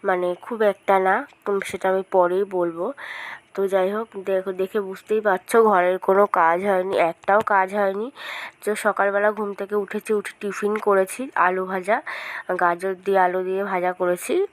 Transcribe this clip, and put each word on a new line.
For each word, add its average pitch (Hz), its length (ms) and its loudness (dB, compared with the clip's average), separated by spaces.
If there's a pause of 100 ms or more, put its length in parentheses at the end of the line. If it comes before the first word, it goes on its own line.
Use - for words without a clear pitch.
মানে 180 200 0 (180)
খুব 226 140 -10 (120)
একটা - 240 0 (120)
না, 190 80 4 (340)
উম, 202 100 0 (100)
সেটা - 220 -8
আমি 190 120 0 (120)
পরেই 185 300 4 (120)
বলবো। 170 280 -2 (680)
তো 196 80 -2 (100)
যাই 190 220 2
হোক, 220 120 -6 (220)
দেখো, 190 220 -2 (100)
দেখে 185 180 -2 (100)
বুঝতেই 214 380 -4
পারছো 190 300 0 (120)
ঘরের 185 280 4 (100)
কোনো 196 160 6 (160)
কাজ 170 200 4 (100)
হয়নি, 190 260 0 (160)
একটাও 202 300 2 (120)
কাজ 190 160 2 (100)
হয়নি। 202 280 -2 (560)
তো - 60 -2 (160)
সকালবেলা 202 520 2
ঘুম 214 120 -4 (100)
থেকে 196 240 -6
উঠেছি, 208 360 -6
উঠে - 220 -10
টিফিন 208 320 -2 (140)
করেছি, 196 340 2 (240)
আলু 185 260 0
ভাজা, 190 260 -2 (640)
গাজর 180 320 0 (120)
দিয়ে 196 200 2
আলু 180 220 0
দিয়ে 190 140 -2 (100)
ভাজা 180 280 -2
করেছি 180 360 -2 (180)